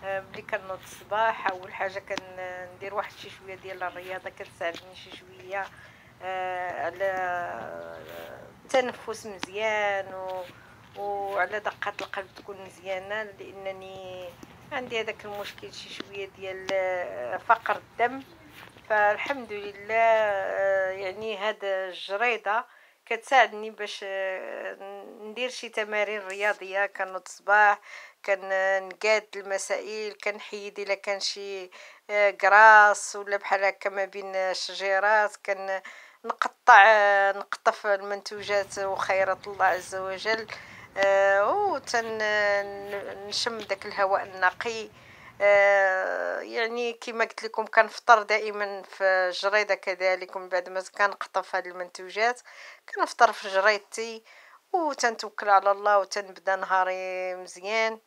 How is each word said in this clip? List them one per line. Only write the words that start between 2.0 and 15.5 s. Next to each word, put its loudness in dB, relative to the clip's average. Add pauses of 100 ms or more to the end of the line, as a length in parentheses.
واحد -6
شي -18
شوية -16
ديال -12
الرياضة -10
كتساعدني -10
شي -20
شوية، -10 (580)
آه، -4
على -4 (1600)
التنفس -4
مزيان -4
و-، -10 (580)
وعلى -4
دقات -8
القلب -10
تكون -16
مزيانة، -8
لأنني -14 (420)
عندي -6
هذاك -8
المشكل -12